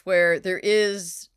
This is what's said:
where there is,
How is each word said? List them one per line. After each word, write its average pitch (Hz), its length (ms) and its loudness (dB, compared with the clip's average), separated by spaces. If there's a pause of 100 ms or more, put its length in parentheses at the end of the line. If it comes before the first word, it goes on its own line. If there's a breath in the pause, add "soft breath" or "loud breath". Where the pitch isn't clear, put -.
where 175 360 2
there 185 180 -4
is, 202 800 -2